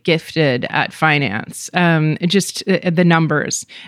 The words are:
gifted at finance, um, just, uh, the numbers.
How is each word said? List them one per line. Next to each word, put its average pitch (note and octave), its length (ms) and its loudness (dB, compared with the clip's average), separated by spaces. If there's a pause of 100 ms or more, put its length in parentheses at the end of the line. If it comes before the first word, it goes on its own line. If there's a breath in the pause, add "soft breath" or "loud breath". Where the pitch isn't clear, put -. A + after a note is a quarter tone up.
gifted D3+ 640 0
at - 220 -2
finance, C#3+ 840 -2
um, D#3+ 480 2
just, F3+ 440 -2
uh, F#3 240 0
the F3 140 2
numbers. D#3+ 600 0 (240 loud breath)